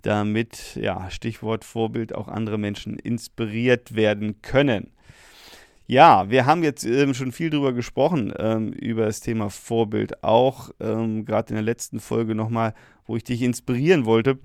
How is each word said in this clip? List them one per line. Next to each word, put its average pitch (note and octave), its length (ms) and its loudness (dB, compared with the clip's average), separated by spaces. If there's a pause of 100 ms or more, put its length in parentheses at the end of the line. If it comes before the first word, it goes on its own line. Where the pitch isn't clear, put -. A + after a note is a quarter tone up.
damit, G#2+ 720 -2
ja, F#2 360 -4
Stichwort A2 520 -6
Vorbild, A2+ 520 -4
auch A2 120 -8
andere G#2+ 300 -4
Menschen G#2 400 -6
inspiriert A2+ 960 -4
werden G#2+ 480 -2
können. B2+ 520 0 (920)
Ja, A#2+ 420 8
wir B2 200 4
haben E3 160 4
jetzt, C#3+ 220 -2
ähm, C3+ 280 2
schon C3 180 -4
viel E3 200 -4
drüber C#3 200 0
gesprochen, C3 680 0
ähm, A2 340 -2
über A2+ 320 -2
das G#2+ 140 -4
Thema A2 320 -4
Vorbild, G#2+ 720 -2
auch, B2 560 2
ähm, A2 440 -4
gerade G#2+ 260 -2
in A2 80 -6
der G#2+ 60 -2
letzten A2+ 360 -6
Folge A2+ 340 -2
nochmal, A2 400 -2 (320)
wo A2+ 100 -6
ich A2+ 80 -4
dich A#2+ 200 -4
inspirieren B2+ 640 2
wollte A2+ 400 2